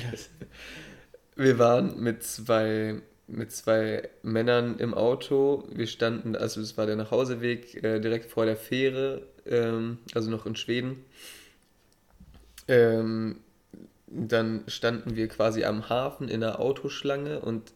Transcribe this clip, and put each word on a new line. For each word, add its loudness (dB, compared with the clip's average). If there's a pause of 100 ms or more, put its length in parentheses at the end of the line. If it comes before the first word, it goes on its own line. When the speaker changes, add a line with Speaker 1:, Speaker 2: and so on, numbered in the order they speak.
(120)
Speaker 1:
das. -12
Speaker 2:
<laughs> -20
Wir 6
waren 4
mit -2
zwei, 0 (260)
mit -8
zwei 0 (160)
Männern 2
im -2
Auto. 2
Wir -4
standen, -2
also -4
es -10
war 0
der 0
Nachhauseweg, -2
äh, 2
direkt -2
vor 2
der 2
Fähre, -2 (220)
ähm, 0 (160)
also 0
noch -4
in -4
Schweden. -4 (1700)
Ähm, 4 (680)
dann 0
standen -2
wir 0
quasi 2
am -2
Hafen -2
in -2
der -2
Autoschlange -2
und -6